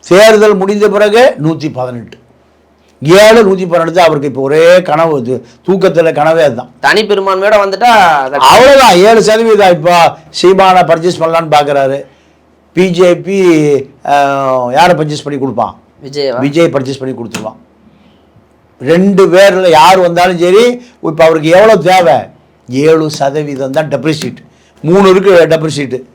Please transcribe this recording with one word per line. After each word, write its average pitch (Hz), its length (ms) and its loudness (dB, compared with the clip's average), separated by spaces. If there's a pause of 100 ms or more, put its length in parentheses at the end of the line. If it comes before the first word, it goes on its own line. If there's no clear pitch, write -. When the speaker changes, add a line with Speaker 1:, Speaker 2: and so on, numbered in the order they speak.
Speaker 1:
தேர்தல் 214 480 4
முடிந்த 202 340 -2
பிறகு 208 540 0
நூத்தி 151 300 -6
பதினெட்டு, 123 440 -12 (840)
ஏழு, 208 420 4
நூத்தி 185 260 -2
பதினெட்டு 165 320 -2
அவருக்கு 151 260 0
இப்ப 131 140 -8
ஒரே 160 400 2
கனவு, 151 380 -2
இது 123 260 -8 (200)
தூக்கத்துல 170 480 0
கனவே 160 300 0
அதுதான். 123 360 -4
Speaker 2:
தனி 165 220 0
பெரும்பான்மையோட 196 560 -2
வந்துட்டா 196 320 0 (280)
அது 135 200 -4
Speaker 1:
அவ்வளவுதான், 220 580 4
ஏழு 208 280 4
சதவீதம். 214 480 2
இப்போ 170 460 0 (240)
சீமானை 185 420 2
பர்ச்சேஸ் 165 360 -2
பண்ணலான்னு 165 320 -2
பாக்குறாரு. 139 540 -2 (680)
பி 185 160 0
ஜே 175 260 2
பி, 175 240 -6 (680)
ஆ, 143 100 -2 (560)
யாரை 170 240 0
பர்ச்சேஸ் 151 280 -6
பண்ணி 143 160 -10
கொடுப்பான்? 117 400 -6 (240)
Speaker 2:
விஜயவா? 135 360 -6
Speaker 1:
விஜய் 143 260 -2
பர்ச்சேஸ் 135 340 -6
பண்ணி 131 160 -10
கொடுத்துருவான். 110 420 -14 (1200)
ரெண்டு 185 480 0
பேர்ல 185 420 2
யார் 165 300 4
வந்தாலும் 175 380 0
சரி. 220 500 0 (160)
இப்ப 160 220 0
அவருக்கு 160 240 0
எவ்வளவு 196 340 4
தேவை? 175 320 2 (540)
ஏழு 156 400 0
சதவீதம் 139 640 -6
தான் 156 160 -4
டெபாசிட். 143 540 -6 (400)
மூணு 190 280 2
இருக்கு 190 220 2
டெபாசிட் 151 680 0 (140)